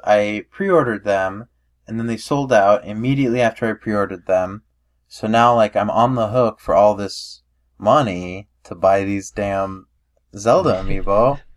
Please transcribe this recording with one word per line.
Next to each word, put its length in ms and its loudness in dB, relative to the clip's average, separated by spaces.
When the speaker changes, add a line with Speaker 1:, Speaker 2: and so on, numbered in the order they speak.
Speaker 1:
I 460 0
pre-ordered 540 0
them, 440 -4
and 120 -8
then 80 -6
they 100 -4
sold 360 -4
out 340 4
immediately 540 -2
after 280 -2
I 60 -2
pre-ordered 520 -4
them. 360 -2
So 180 -10
now, 280 4
like, 220 2
I'm 140 -2
on 240 2
the 140 -2
hook 320 0
for 140 -4
all 200 6
this 480 -12
money 720 -2
to 100 -16
buy 300 2
these 260 -6
damn 560 -6
Zelda 380 2
Speaker 2:
<laughs> 80 -6
Speaker 1:
amiibo. 580 0